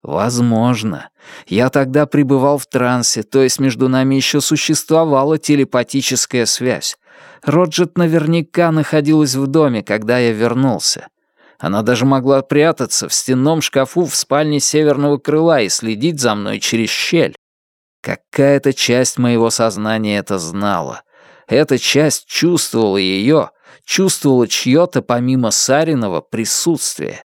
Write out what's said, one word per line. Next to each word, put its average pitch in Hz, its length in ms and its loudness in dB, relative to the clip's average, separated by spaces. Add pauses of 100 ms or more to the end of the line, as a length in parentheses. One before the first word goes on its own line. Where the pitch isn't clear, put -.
Возможно. 117 1080 -2 (380)
Я 117 220 0
тогда 139 360 2
пребывал 143 520 2
в 135 100 -8
трансе, 123 560 0
то 135 180 2
есть 127 180 2
между 131 280 0
нами 131 280 2
еще 135 260 0
существовала 156 960 0
телепатическая 131 1080 -2
связь. - 520 -4 (460)
Роджет 175 540 0
наверняка 165 760 0
находилась 151 640 2
в 135 120 -2
доме, 135 360 0
когда 110 340 -2
я 120 140 2
вернулся. 117 760 -2 (500)
Она 98 260 -2
даже 120 220 2
могла 135 360 2
прятаться 147 680 0
в - 60 -6
стенном 139 480 0
шкафу 139 440 0
в - 100 -8
спальне 147 440 0
северного 143 580 2
крыла 156 440 2
и 98 80 0
следить 113 500 -4
за 117 160 0
мной 104 240 -6
через 113 300 -2
щель. - 460 -2 (680)
Какая-то 139 720 0
часть 123 440 0
моего 120 320 2
сознания 107 720 -2
это 98 180 -4
знала. 87 680 -4 (440)
Эта 135 300 2
часть - 500 0
чувствовала 117 680 0
ее, 101 520 0 (360)
чувствовала 139 600 0
чье-то 151 540 0
помимо 123 500 0
Сариного 131 680 0
присутствие. - 1120 -4